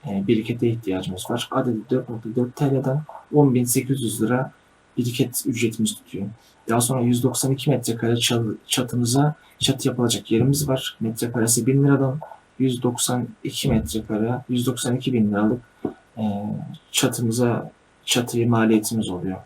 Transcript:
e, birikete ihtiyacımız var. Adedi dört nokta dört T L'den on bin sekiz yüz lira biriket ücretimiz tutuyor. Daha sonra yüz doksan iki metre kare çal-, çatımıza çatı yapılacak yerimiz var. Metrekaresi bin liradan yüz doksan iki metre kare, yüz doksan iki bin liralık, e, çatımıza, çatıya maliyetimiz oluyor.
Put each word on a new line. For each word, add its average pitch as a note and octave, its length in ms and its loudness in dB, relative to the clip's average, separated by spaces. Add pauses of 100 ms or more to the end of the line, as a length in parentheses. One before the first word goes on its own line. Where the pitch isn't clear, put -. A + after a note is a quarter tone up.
e, G2 200 -4
birikete A#2+ 420 2
ihtiyacımız F#2+ 600 -4
var. A#2+ 200 -4
Adedi B2+ 280 -2 (120)
dört B2+ 180 -2
nokta A2+ 280 -8
dört B2 200 -2
T D3 100 0
L'den C3+ 360 0 (320)
on C#3 200 6
bin B2 100 4
sekiz B2+ 380 0
yüz G#2+ 200 -2
lira B2 300 0 (440)
biriket A#2+ 500 -2
ücretimiz A2+ 480 0
tutuyor. - 320 -10 (420)
Daha A#2+ 120 4
sonra B2+ 200 0
yüz A#2+ 220 2
doksan C3+ 300 0
iki C#3+ 180 0
metre A#2 260 0
kare A#2 200 2
çal-, A#2 400 0 (100)
çatımıza B2 680 2 (240)
çatı C3 300 0
yapılacak A#2 420 0
yerimiz C3+ 380 4
var. - 320 -2
Metrekaresi A2+ 680 0
bin C#3 180 4
liradan C3+ 360 2 (380)
yüz B2 240 0
doksan B2 460 -2 (160)
iki - 240 -4
metre A2 380 0
kare, A2+ 420 -2
yüz B2 180 0
doksan B2 300 -2
iki C3 160 -2
bin G#2+ 180 2
liralık, G#2+ 300 2 (580)
e, A2 40 -6 (680)
çatımıza, A#2+ 800 0 (320)
çatıya A#2+ 440 0
maliyetimiz A2 600 2
oluyor. F#2 380 -6